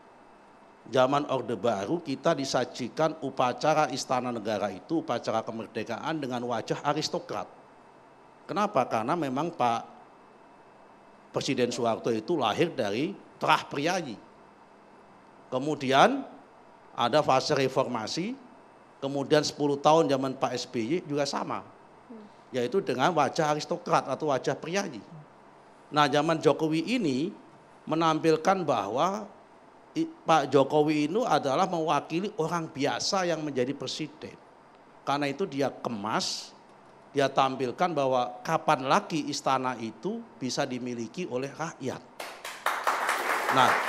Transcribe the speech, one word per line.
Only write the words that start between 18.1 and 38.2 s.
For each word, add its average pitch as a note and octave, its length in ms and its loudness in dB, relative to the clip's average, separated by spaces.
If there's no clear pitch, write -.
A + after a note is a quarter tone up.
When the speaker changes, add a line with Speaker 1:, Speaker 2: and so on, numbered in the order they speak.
Speaker 1:
kemudian C#3 400 2
sepuluh C#3+ 400 0
tahun D#3 240 8
zaman C3+ 320 0
Pak B2 160 -2
S B2 160 -6
B - 60 -8
Y A#2+ 60 -4
juga C#3+ 220 -2
sama, B2+ 400 -4
Speaker 2:
Hmm. A3+ 160 -18
Speaker 1:
yaitu B2+ 320 0
dengan C3 320 2
wajah D3 320 2
aristokrat D3+ 560 0
atau C3+ 240 -4
wajah C3+ 240 0
priayi. E3 480 -6
Nah, D3 160 4
zaman D3 320 2
Jokowi D#3+ 600 2
ini D#3+ 360 0
menampilkan D#3+ 760 4
bahwa C#3+ 640 0
i-, D#3+ 120 0
Pak D#3 440 2
Jokowi D3 600 4
itu G3+ 120 0
adalah D3 440 2
mewakili D#3+ 720 0
orang D#3+ 320 -2
biasa C3+ 560 -2
yang D#3+ 160 0
menjadi C3+ 320 -2
presiden. C#3 640 -10
Karena C#3+ 260 0
itu C#3+ 160 -4
dia C#3 240 -2
kemas, B2 800 -4
dia C#3 160 2
tampilkan C3+ 640 0
bahwa C3 480 0